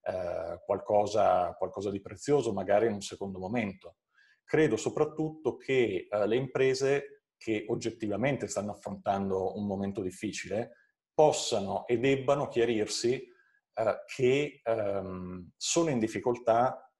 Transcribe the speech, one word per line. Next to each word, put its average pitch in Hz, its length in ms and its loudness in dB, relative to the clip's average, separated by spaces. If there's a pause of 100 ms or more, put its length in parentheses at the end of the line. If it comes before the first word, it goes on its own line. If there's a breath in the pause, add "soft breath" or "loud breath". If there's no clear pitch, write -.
eh, 87 580 -6
qualcosa, 98 880 2
qualcosa 98 360 -4
di 98 100 -6
prezioso, 120 520 0
magari 98 340 4
in 110 60 2
un 101 100 -6
secondo 95 360 -8
momento. 98 580 -6 (480 soft breath)
Credo 147 320 4
soprattutto 151 800 -2
che, 110 540 0
eh, 104 160 2
le 110 100 2
imprese 135 880 0 (140)
che 107 300 -2
oggettivamente 110 760 -2
stanno 101 260 -6
affrontando 98 840 -4
un 104 100 -6
momento 98 360 -4
difficile 98 680 -6 (420 soft breath)
possano 101 720 2
e 120 120 2
debbano 135 500 2
chiarirsi, 117 840 0 (440 loud breath)
eh, 110 280 0
che, 139 580 0
ehm, 95 920 -4
sono 165 320 0
in 127 100 0
difficoltà 117 1000 0